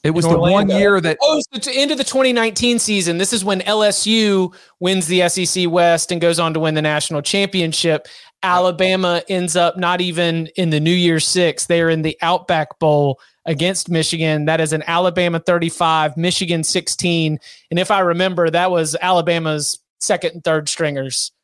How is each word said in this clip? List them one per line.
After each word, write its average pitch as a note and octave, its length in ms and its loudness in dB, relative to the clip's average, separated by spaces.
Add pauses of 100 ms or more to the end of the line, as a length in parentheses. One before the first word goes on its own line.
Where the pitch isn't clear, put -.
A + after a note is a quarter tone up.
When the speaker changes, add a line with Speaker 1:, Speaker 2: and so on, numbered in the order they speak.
Speaker 1:
It D3+ 80 2
was E3 140 2
Speaker 2:
In E3 80 4
Speaker 1:
the E3 40 4
one F3 140 2
Speaker 2:
Orlando. G3 260 2
Speaker 1:
year G3+ 240 4
that D#3+ 200 0
Speaker 2:
Oh, D4+ 200 2 (100)
so B3+ 80 -10
to B3+ 140 -8
end C#4+ 180 2
of C#4+ 60 -2
the C4+ 60 -2
twenty C4 300 2
nineteen A#3 440 0
season. F#3 400 0
This G3 160 -2
is G3 100 -2
when F#3+ 200 -2
L G#3+ 200 0
S G#3 220 0
U G#3 460 2 (280)
wins F3+ 280 -2
the F3+ 140 2
S F3 160 0
E F#3 80 -2
C F3+ 200 -2
West E3+ 460 2
and E3+ 100 -2
goes E3+ 160 2
on E3 160 -2
to D#3+ 60 -2
win D#3 160 0
the D3+ 60 0
national D3+ 400 -2
championship. F3 840 -2 (360)
Alabama F3+ 880 0
ends F3+ 260 -2
up F3 220 2
not F3+ 240 0
even E3 460 -2 (100)
in F3 120 0
the D3+ 100 2
New D#3+ 120 2
Year's F3 340 2
Six. F3 400 0
They E3+ 160 2
are E3 80 2
in D#3+ 140 0
the D#3 180 -4
Outback F3 580 -2
Bowl D3 400 2 (260)
against E3+ 440 -2
Michigan. D#3+ 560 0
That D#3+ 160 2
is D#3 120 -2
an D3+ 120 -4
Alabama F3 540 0
thirty-five, D#3+ 760 0
Michigan E3+ 480 -2
sixteen. E3 720 -2 (320)
And E3+ 80 -2
if F3+ 100 -2
I G3 120 2
remember, F3 480 0
that F3 200 2
was D#3+ 320 -2
Alabama's E3 800 0 (220)
second F3+ 320 -2
and E3+ 100 -16
third D#3 240 0
stringers. C#3 640 -4 (120)